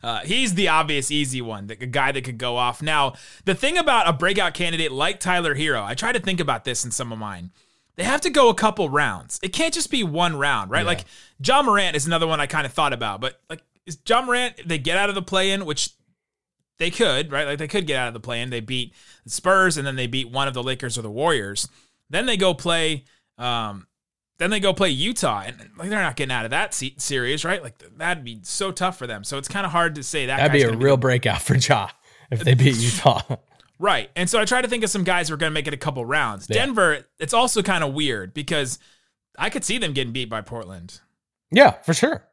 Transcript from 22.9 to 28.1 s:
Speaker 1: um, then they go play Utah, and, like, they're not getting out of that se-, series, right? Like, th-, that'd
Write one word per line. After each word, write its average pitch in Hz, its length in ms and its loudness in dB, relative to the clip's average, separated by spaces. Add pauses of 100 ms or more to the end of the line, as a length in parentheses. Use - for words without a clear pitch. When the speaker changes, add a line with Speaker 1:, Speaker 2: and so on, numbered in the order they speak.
Speaker 1:
um, 113 500 -6 (500)
then 185 140 0
they 214 80 0
go 190 140 2
play 190 160 2
Utah, 135 560 -2
and, 120 320 -14
like, 175 120 -10
they're 208 120 -2
not 151 140 -2
getting 135 180 -4
out 117 120 -2
of 113 60 -6
that 185 220 -2
se-, 135 240 -6
series, 139 480 -2
right? 180 160 -2
Like, 123 160 -16
th-, - 200 -20
that'd 165 260 -4